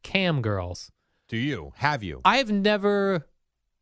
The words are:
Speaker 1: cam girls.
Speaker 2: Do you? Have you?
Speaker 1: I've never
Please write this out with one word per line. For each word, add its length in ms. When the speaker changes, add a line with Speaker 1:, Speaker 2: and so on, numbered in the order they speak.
Speaker 1:
cam 400
girls. 480
Speaker 2:
Do 80
you? 400
Have 260
you? 220
Speaker 1:
I've 260
never 800